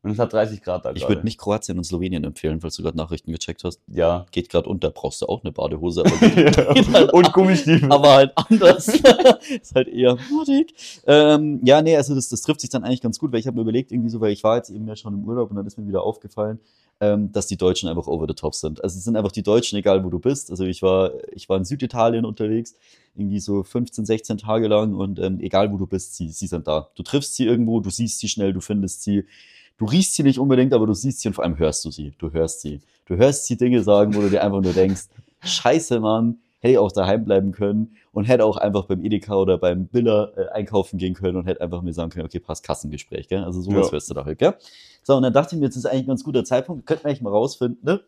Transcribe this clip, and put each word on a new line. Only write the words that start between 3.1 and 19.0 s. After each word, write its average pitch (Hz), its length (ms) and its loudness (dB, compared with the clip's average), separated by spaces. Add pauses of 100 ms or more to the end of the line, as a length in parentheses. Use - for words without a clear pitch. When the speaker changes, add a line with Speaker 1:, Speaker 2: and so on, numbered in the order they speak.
Speaker 2:
gecheckt - 320 -10
hast. - 240 -8
Speaker 1:
Ja. 87 460 -2
Speaker 2:
Geht - 180 -6
grad - 160 0
unter, 87 240 -4
brauchst - 320 -10
du - 40 -6
auch - 180 -6
eine - 80 -8
Badehose, 80 520 -4
aber 185 60 8
Speaker 1:
<laughs> - 180 4
Speaker 2:
geht, 151 280 6
Speaker 1:
Ja. - 160 2
Speaker 2:
geht 240 200 4
halt, - 200 8
Speaker 1:
Und 359 200 6
Gummistiefel. 170 600 4
Speaker 2:
aber 143 220 8
halt 139 200 8
anders. 185 540 6
<laughs> 269 760 6
Ist - 140 -20
halt 131 100 2
eher 123 320 2 (100)
mutig. 294 460 0 (320)
Ähm, 151 560 4
ja, 139 200 6
nee, 160 140 4
also 139 200 0
das, 131 120 -4
das 117 140 -6
trifft - 200 -2
sich 127 80 -10
dann 123 120 -4
eigentlich 123 180 -2
ganz 113 200 -4
gut, 151 100 -4
weil 120 80 -2
ich 113 80 -4
hab 123 80 -6
mir 117 60 -4
überlegt, 113 320 -2
irgendwie 117 180 -4
so, 113 100 -8
weil 107 120 0
ich - 100 -6
war 110 140 2
jetzt 120 140 -6
eben 107 180 -12
ja 107 80 -12
schon 104 180 -12
im 101 100 -8
Urlaub 113 260 -4
und 104 60 -8
dann 101 120 -6
ist - 100 -16
mir 104 80 -12
wieder 95 160 -4
aufgefallen, 107 560 -6 (420)
ähm, 104 300 0
dass - 160 -4
die 95 100 -6
Deutschen 90 320 0
einfach 82 200 -6
over 78 180 -4
the 80 80 -6
top - 220 -6
sind. 78 260 -8
Also 92 160 -6
es 90 60 -14